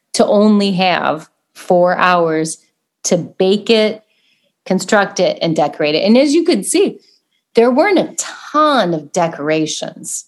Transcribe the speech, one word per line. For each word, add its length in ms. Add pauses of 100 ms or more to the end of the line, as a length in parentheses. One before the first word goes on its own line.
(140)
to 140
only 460
have 560 (240)
four 420
hours 600 (480)
to 120
bake 540
it, 320 (600)
construct 540
it, 220
and 140
decorate 400
it. 80
And 140
as 160
you 100
could 220
see, 340 (560)
there 160
weren't 280
a 180
ton 760
of 180
decorations. 1160